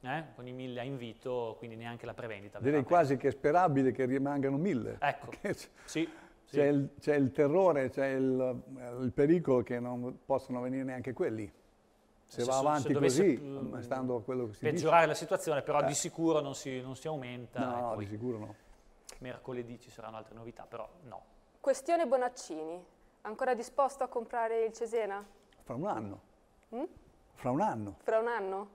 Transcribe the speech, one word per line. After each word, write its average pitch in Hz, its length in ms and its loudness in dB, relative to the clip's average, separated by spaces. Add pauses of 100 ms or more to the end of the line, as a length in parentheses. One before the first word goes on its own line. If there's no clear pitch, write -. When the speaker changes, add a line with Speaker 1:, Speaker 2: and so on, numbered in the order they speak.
Speaker 1:
eh, 143 220 -4 (120)
con 123 100 -14
i 123 60 -12
mille 127 280 -8
a - 40 -6
invito, 120 720 -6
quindi 113 180 -12
neanche 117 300 -10
la 110 80 -8
prevendita 104 440 -10
Speaker 2:
Direi 120 140 2 (100)
Speaker 1:
verrà 113 40 -4
Speaker 2:
quasi 151 300 6
che 135 120 2
è - 40 6
sperabile 147 580 4
che 131 140 0
rimangano 139 540 0
mille. 113 420 0
Speaker 1:
Ecco, - 320 -2
Speaker 2:
<laughs> - 80 -14
Perché 196 140 -2
c-, - 140 -12 (160)
Speaker 1:
sì, 160 200 -2 (420)
Speaker 2:
c'è 143 160 2
Speaker 1:
sì. 143 120 6
Speaker 2:
il, 143 160 2 (100)
c'è 151 160 2
il 135 160 4
terrore, 151 560 4
c'è 135 200 0
il, 131 540 2 (380)
il 127 140 0
pericolo 143 480 6
che 120 180 -2
non 123 460 -6
possono 127 340 0
venire 127 240 -4
neanche 127 300 -6
quelli. 110 360 -2 (760)
Se - 160 -6
Speaker 1:
Se 120 40 0
Speaker 2:
va 131 60 0
Speaker 1:
su-, 131 140 2
Speaker 2:
avanti 151 220 4
Speaker 1:
se 147 40 2
dovesse, 139 300 4 (120)
Speaker 2:
così, - 60 -4
Speaker 1:
mm, 135 400 -8
Speaker 2:
stando 127 360 -4
a 113 60 -4
quello 127 260 -4
che 104 40 -10
si - 80 -16
Speaker 1:
peggiorare 160 460 6
Speaker 2:
dice. 156 60 0
Speaker 1:
la 143 60 -2
situazione, 160 440 -2
però 147 180 2
Speaker 2:
Eh. 165 60 2
Speaker 1:
di 151 80 0
sicuro 160 460 2
non 139 140 -6
si, 131 280 -8
non 131 120 -10
si - 140 -12
aumenta, 123 560 -8
Speaker 2:
No, 123 140 -4
Speaker 1:
e - 20 -4
Speaker 2:
no, 120 140 -2
Speaker 1:
poi 104 100 -4
Speaker 2:
di 98 60 -8
sicuro 110 280 -4
no. 107 160 -10 (640)
Speaker 1:
mercoledì 120 600 -10
ci - 100 -20
saranno 110 280 -14
altre 107 160 -16
novità, 113 340 -16
però 110 200 -10 (160)
no. 104 180 -16 (380)
Speaker 3:
Questione 330 460 0
Bonaccini, 180 800 -2 (380)
ancora 247 320 0
disposto 254 500 0
a 247 40 -6
comprare 226 560 -2
il 220 100 -2
Cesena? 208 520 -2 (360)
Speaker 2:
Fra - 120 -8
un 151 120 -2
anno. 110 340 -6 (540)
Speaker 3:
Mm? 247 80 -4 (520)
Speaker 2:
Fra - 160 -2
un 139 120 2
anno. 113 400 -2
Speaker 3:
Fra 220 160 2
un 226 100 2
anno? 202 460 -4